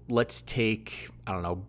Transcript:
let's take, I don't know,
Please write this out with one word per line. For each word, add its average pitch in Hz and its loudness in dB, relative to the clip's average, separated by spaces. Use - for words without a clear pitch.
let's 117 4
take, - 0
I 101 -2
don't 90 -2
know, 87 0